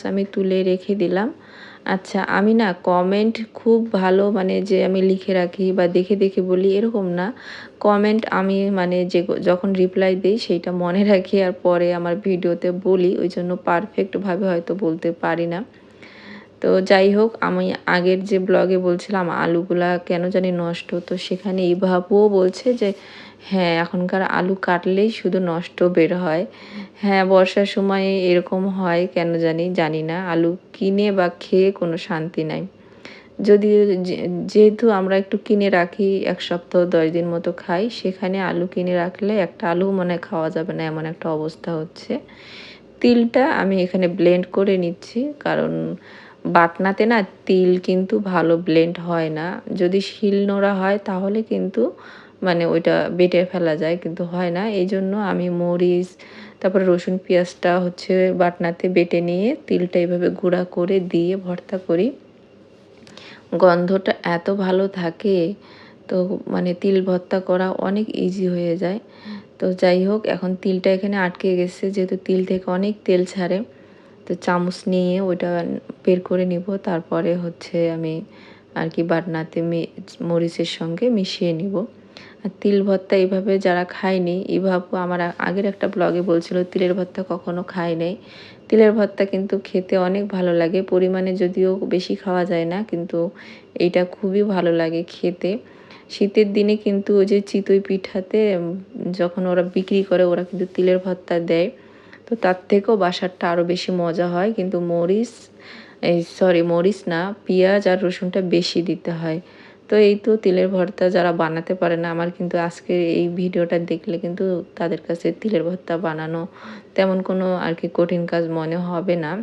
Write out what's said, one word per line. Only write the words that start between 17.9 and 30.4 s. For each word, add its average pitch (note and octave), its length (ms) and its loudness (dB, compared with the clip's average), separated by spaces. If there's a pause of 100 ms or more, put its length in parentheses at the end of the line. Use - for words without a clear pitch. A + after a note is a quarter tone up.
যে G3 160 0
ব্লগে F#3 380 2
বলছিলাম F3+ 520 -2
আলুগুলা E3+ 600 0 (160)
কেন F3 240 -2
জানি F#3 220 0
নষ্ট, E3+ 380 -4 (180)
তো - 100 -6
সেখানে F#3 500 -4
ইভা F3+ 280 2
আপুও G3 340 4
বলছে F#3 440 2
যে, G#3+ 160 0 (540)
"হ্যাঁ, F3+ 380 0
এখনকার F#3 420 -2
আলু F3+ 380 -2
কাটলেই F#3+ 480 2
শুধু F#3 300 -2
নষ্ট F3 440 -4
বের F3 320 4
হয়।" F3+ 280 0 (520)
হ্যাঁ, G3 300 2
বর্ষার F#3 400 4
সময় G3 400 0 (160)
এরকম F3+ 460 2
হয় F#3 400 0
কেন E3+ 300 -2
জানি, E3 360 0
জানি D#3+ 300 0
না। D#3+ 140 -4 (120)
আলু E3 220 2 (220)